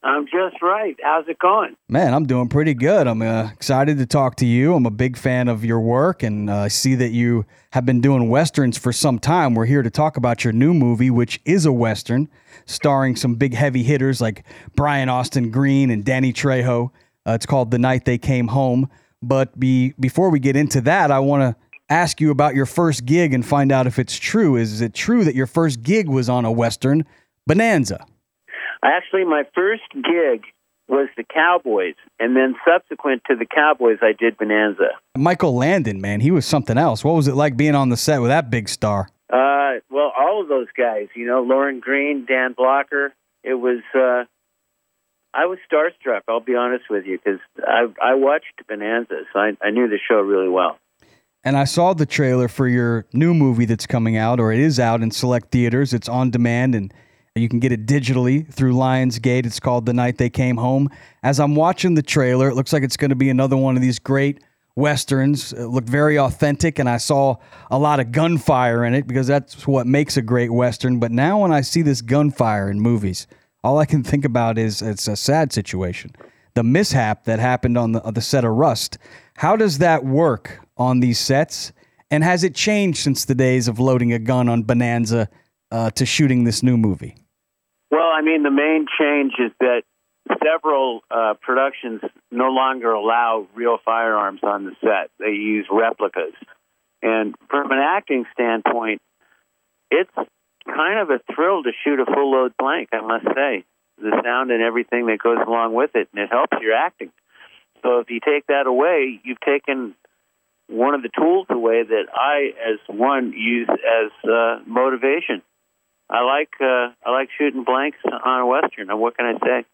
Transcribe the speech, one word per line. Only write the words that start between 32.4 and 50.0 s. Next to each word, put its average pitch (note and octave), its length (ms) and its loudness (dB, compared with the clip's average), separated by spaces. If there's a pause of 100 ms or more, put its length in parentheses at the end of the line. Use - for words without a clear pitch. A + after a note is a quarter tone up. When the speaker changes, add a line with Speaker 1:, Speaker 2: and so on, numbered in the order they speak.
Speaker 1:
subsequent D3 640 0
to C3+ 60 4
the A#2 120 -6
Cowboys, C3 560 2
I A2 100 4
did A2+ 260 -2
Bonanza. G#2+ 520 0 (280)
Speaker 2:
Michael E3 380 0
Landon, B2 440 0
man, G2+ 200 -2
he C3+ 100 2
was D#3+ 160 2
something B2 320 0
else. C#3 240 0
What D#3 140 2
was D3+ 100 2
it C#3 80 0
like C#3+ 220 0
being D3 180 2
on C#3 140 2
the A#2+ 80 0
set C#3+ 240 0
with A#2+ 80 0
that C#3 220 0
big A2 180 -4
star? G2+ 400 -2 (200)
Speaker 1:
Uh, C3+ 520 0 (100)
well, C#3 260 0
all F3 240 0
of F3+ 60 -6
those C3+ 220 -2 (100)
guys, A2 380 -2
you A#2+ 100 -8
know, B2+ 160 0
Lauren C3 380 0
Green, C#3 440 -2
Dan B2+ 320 -2
Blocker. C#3 560 0 (300)
It B2+ 120 -4
was, B2 260 -2 (120)
uh, B2 340 2 (1080)
I D3+ 120 0
was F#3 120 -4 (120)
starstruck, D3+ 580 -2
I'll A2+ 120 -2
be B2 140 -4
honest B2 340 -2
with G2+ 160 -4
you, F#2+ 140 -6
'cause G2 220 -4 (260)
I, A#2 220 2 (120)
I B2+ 140 2
watched C#3 540 -2
Bonanza, G#2+ 540 -6 (100)
so G2 60 -2
I, G2+ 220 0
I G#2 100 -2
knew A#2+ 180 0
the G#2 100 -2 (100)